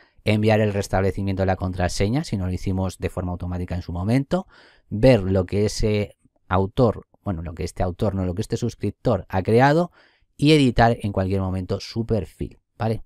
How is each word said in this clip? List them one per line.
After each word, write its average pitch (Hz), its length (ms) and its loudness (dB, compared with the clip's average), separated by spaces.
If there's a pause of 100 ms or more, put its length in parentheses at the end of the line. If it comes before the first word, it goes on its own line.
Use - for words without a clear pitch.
(240)
enviar 107 380 4
el 104 120 2
restablecimiento 98 720 -2
de 92 40 2
la 92 100 0
contraseña 92 680 -2
si - 140 -6
no 92 100 -4
lo 92 60 -4
hicimos 95 440 -4
de 90 140 -6
forma 90 220 -6
automática 90 420 -6
en 87 80 -6
su 90 100 -10
momento, 127 540 -2 (420)
ver 113 320 4
lo 95 240 0
que 101 200 0
ese 107 520 -2 (300)
autor, 98 600 0 (160)
bueno, 87 200 -6
lo 80 100 -8
que 87 120 -6
este - 180 -6
autor, 92 320 -2
no, 95 100 -2
lo 90 80 -2
que 98 80 -6
este 113 160 -6
suscriptor 104 720 -4
ha 104 140 -2
creado 143 480 4 (440)
y 147 180 4
editar 120 460 4
en 101 120 -4
cualquier 95 300 0
momento 92 380 -4
su - 280 -6
perfil, - 520 -4 (160)
¿vale? 110 300 -2